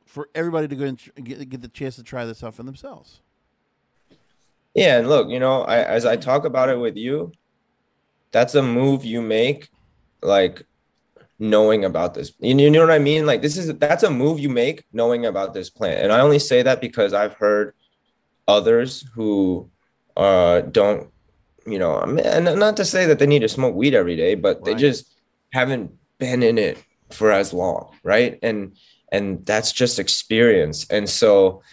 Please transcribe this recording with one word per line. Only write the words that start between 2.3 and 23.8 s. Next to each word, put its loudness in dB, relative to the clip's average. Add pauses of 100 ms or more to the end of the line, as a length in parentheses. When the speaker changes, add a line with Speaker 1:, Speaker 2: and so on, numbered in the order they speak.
Speaker 1:
out -14
for -20
themselves. -20 (1500)
Speaker 2:
Yeah, 4
and -2
look, 2
you -6
know, 0
I, 0
as -2
I 0
talk -2
about 0
it -2
with -6
you, -8 (1000)
that's 0
a 2
move 0
you -6
make, -2 (540)
like, 0 (760)
knowing 2
about -2
this. -12
You, 0
you 8
know 6
what 6
I 6
mean? 0
Like, 0
this -2
is, -6
that's 0
a 4
move -2
you -4
make -2
knowing 0
about -4
this -12
plant. -4
And 2
I 4
only 4
say 2
that 0
because -2
I've -2
heard 0 (720)
others 2 (100)
who, -2 (460)
uh, 4
don't, 0 (580)
you -8
know, -2
I -6
mean, -2
and 0 (160)
not 2
to -2
say -2
that 4
they 2
need 4
to 0
smoke -2
weed 0